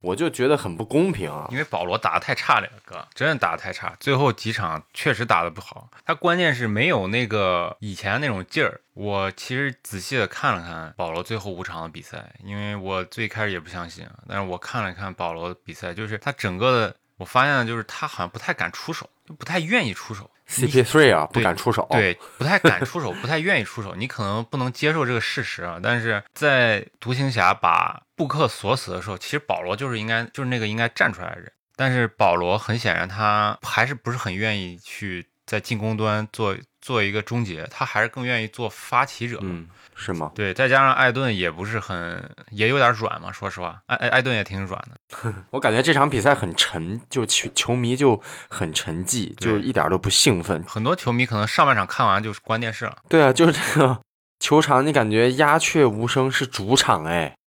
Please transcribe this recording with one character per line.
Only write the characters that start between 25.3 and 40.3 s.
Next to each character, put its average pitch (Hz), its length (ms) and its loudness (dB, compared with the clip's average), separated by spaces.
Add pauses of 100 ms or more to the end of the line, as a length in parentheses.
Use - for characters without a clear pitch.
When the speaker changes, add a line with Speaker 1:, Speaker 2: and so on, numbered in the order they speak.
Speaker 2:
实 - 220 -8
啊， 87 180 -8
但 117 180 2
是 110 220 -2 (100)
在 123 540 2 (140)
独 123 120 -4
行 135 180 0
侠 98 220 4
把 85 480 2 (140)
布 160 140 -2
克 143 200 2
锁 107 260 -2
死 107 180 -6
的 90 100 -6
时 101 80 -8
候， 92 80 -8
其 - 100 -12
实 147 120 -2
保 87 200 -2
罗 90 160 -4
就 131 140 -6
是 113 80 -4
应 107 80 -6
该， 113 260 -2
就 139 100 -8
是 127 60 -4
那 123 100 -2
个 110 80 -2
应 107 80 -2
该 117 140 0
站 - 240 0
出 - 80 -10
来 82 140 -10
的 85 60 -16
人。 - 120 -20 (220)
但 131 180 0
是 123 140 2
保 95 300 4
罗 87 200 2
很 110 220 -2
显 92 160 0
然 85 120 -2
他 104 540 0
还 - 240 0
是 135 80 -2
不 120 180 -6
是 127 60 -4
很 95 180 -6
愿 104 240 -2
意 87 200 -8
去 90 480 -10 (180)
在 107 140 -4
进 113 180 -4
攻 110 200 -2
端 107 360 0
做， 101 240 -2 (240)
做 120 220 -2
一 101 80 2
个 104 100 -2
终 120 240 -2
结， 85 240 -8
他 - 160 -6
还 107 160 0
是 117 80 2
更 127 160 -10
愿 123 160 -2
意 110 60 -4
做 113 240 -8
发 - 340 0
起 120 240 -8
者。 117 140 -8
Speaker 1:
嗯， 85 260 -8 (260)
是 - 180 -8
吗？ 78 220 -6